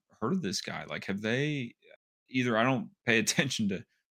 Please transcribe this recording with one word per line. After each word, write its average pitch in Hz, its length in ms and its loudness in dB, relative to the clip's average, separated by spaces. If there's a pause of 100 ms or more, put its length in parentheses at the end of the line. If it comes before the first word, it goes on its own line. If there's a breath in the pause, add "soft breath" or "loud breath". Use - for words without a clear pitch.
(200)
heard 117 120 -2
of 190 100 0
this 92 180 -4
guy. 80 280 -8
Like, 78 180 -8
have 98 140 -4
they, 127 540 -2 (540)
either 123 280 2
I 110 80 6
don't 127 240 2 (180)
pay 113 120 6
<laughs> - 20 4
attention 113 480 0
to 95 160 -4 (280)